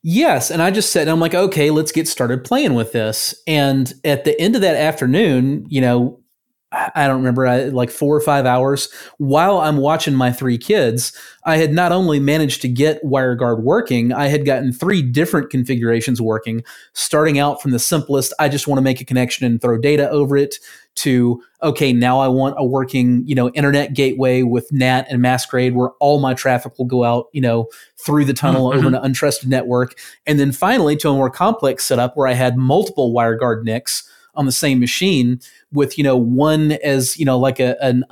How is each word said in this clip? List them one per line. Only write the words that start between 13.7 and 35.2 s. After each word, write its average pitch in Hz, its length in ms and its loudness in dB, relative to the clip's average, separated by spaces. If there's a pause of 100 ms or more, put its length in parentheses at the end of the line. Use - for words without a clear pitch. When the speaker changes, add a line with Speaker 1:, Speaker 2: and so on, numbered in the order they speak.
Speaker 1:
I 143 140 -2
had 143 180 0
gotten 127 280 0
three 175 300 0
different 143 480 0
configurations 117 720 -2
working, 113 420 -4 (300)
starting 156 460 0
out 143 240 -2
from 139 80 -2
the 120 80 0
simplest, 139 600 -2
"I 151 80 2
just 139 180 -4
wanna 135 160 2
make 131 180 0
a 127 40 -14
connection 127 420 -2
and 117 140 0
throw 120 180 0
data 143 320 2
over 143 260 0
it," 139 200 0 (400)
to, 120 460 0 (180)
"Okay, 147 320 0
now 123 280 2
I 135 80 0
want 135 280 0
a 143 80 -2
working, 127 600 0
you 147 80 -2
know, 123 160 0
internet 143 440 0
gateway 131 480 0
with 120 280 -2
nat 131 400 0
and 123 100 0
Masquerade 123 540 0
where 123 240 0
all 143 220 2
my 131 140 0
traffic 127 440 -4
will 127 60 -4
go 123 180 0
out, 120 300 0
you 147 80 -4
know, 117 260 0 (320)
through 147 280 0
the 139 80 0
tunnel 131 340 2
Speaker 2:
Mm-hmm. 135 180 2
Speaker 1:
over - 100 2
an 135 160 -2
untrusted 143 340 -4
network." 123 520 -2 (260)
And 151 140 0
then 139 140 2
finally 185 460 0
to 156 100 -2
a 143 60 2
more 135 160 0
complex 175 540 -2
setup 123 320 0
where 139 120 2
I 127 60 0
had 123 220 0
multiple 131 560 0
WireGuard 113 520 0
nics 113 400 -6 (320)
on 143 100 0
the 127 60 0
same 135 260 0
machine 123 640 0 (320)